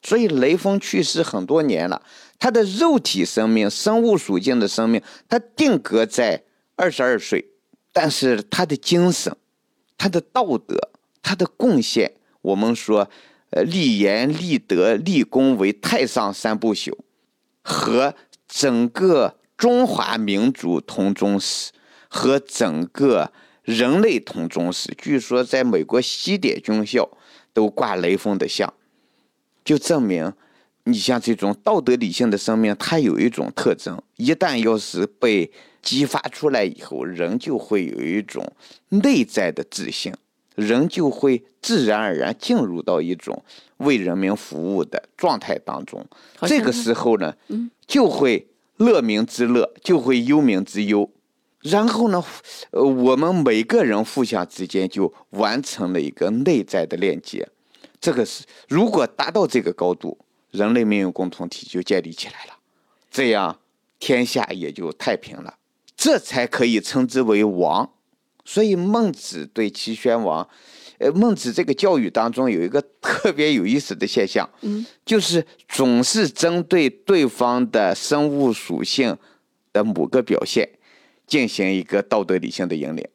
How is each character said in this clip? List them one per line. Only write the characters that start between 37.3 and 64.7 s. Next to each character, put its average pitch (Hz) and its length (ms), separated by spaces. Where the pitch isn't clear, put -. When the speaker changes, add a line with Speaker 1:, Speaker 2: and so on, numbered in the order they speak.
Speaker 1:
就 139 180
会 101 280
有 60 160
一 87 200
种 - 300
内 202 340
在 95 280
的 - 200
自 - 180
信， - 240
人 117 320
就 160 220
会 127 340
自 190 240
然 107 120
而 104 180
然 69 220
进 - 180
入 92 260
到 90 200
一 85 140
种 - 280
为 139 200
人 90 200
民 95 180
服 87 400
务 85 80
的 - 340
状 139 220
态 - 200
当 - 260
中。 - 200
Speaker 2:
好 - 100
像 294 120
Speaker 1:
这 233 60
个 127 80
时 117 220
候 113 240
呢， 80 160
Speaker 2:
嗯。 233 240
Speaker 1:
就 247 220
会 127 380
乐 214 220
民 110 260
之 120 200
乐， 120 260
就 175 160
会 123 240
忧 147 180
民 101 240
之 104 180
忧。 104 240
然 202 260
后 226 220
呢， 175 140
呃， - 120
我 131 320
们 160 200
每 123 260
个 226 220
人 110 200
互 131 200
相 98 240
之 - 180
间 92 240
就 95 240
完 107 320
成 92 320
了 85 80
一 73 80
个 92 220
内 127 320
在 - 200
的 - 140
链 92 240
接。 - 260
这 170 100
个 123 140
是， - 180
如 196 220
果 165 160
达 - 240
到 180 160
这 127 160
个 87 100
高 90 220
度， - 240
人 104 240
类 120 100
命 107 180
运 92 100
共 90 180
同 85 180
体 - 220
就 90 100
建 92 220
立 82 100
起 - 160
来 - 200
了， - 100
这 131 180
样 98 300
天 123 260
下 117 260
也 85 200